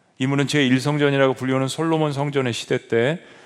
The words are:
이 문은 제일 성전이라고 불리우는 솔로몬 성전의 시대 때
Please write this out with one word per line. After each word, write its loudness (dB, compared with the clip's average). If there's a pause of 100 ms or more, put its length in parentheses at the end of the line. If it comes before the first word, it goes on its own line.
(180)
이 -2
문은 0
제일 2
성전이라고 2
불리우는 -2
솔로몬 -2
성전의 -2
시대 -4
때 0 (240)